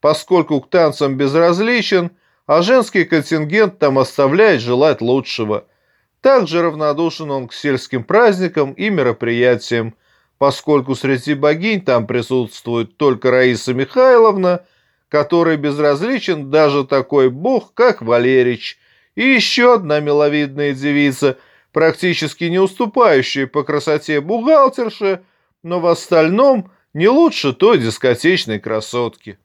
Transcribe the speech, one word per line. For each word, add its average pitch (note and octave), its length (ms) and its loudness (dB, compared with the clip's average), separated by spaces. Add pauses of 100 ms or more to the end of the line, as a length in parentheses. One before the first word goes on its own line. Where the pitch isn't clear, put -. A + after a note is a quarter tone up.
поскольку D#3 600 0
к - 100 -20
танцам D3 460 0
безразличен – F3 920 0 (360)
а D#3 160 2
женский G#3 420 2
контингент E3 720 -2
там C3+ 200 2
оставляет C#3+ 640 2
желать B2 400 0
лучшего. A#2 680 -4 (560)
Также F3+ 400 2
равнодушен D#3 680 -4
он C3 180 -6
к - 40 -20
сельским C3 520 -4
праздникам F3+ 680 0
и G3+ 180 -6
мероприятиям, A#2+ 1040 -2 (440)
поскольку C#3 560 0
среди C3+ 400 -4
богинь E3 460 -2
там A#2+ 260 0
присутствует A#2 920 -4
только C3 340 0
Раиса B2+ 440 0
Михайловна, G3 920 2 (440)
которой D#3+ 480 0
безразличен D3 920 -2
даже C#3+ 360 2
такой C3+ 440 0
бог, F#3+ 460 -4
как A#3+ 260 2
Валерич, B2 760 0 (360)
и G#3+ 80 -6
еще B3 520 2
одна D3+ 260 -2
миловидная D3 720 0
девица, C#3 680 0 (340)
практически D#3+ 720 -2
не E3+ 160 -2
уступающая F#3+ 840 0
по C#3 180 -4
красоте D3+ 560 -4
бухгалтерше, A3+ 1000 0 (400)
но F3 180 -6
в E3 60 -2
остальном F3+ 840 2 (240)
не E3 140 2
лучше C4 440 2
той G3+ 260 2
дискотечной A#2 840 -2
красотки. A2 840 -8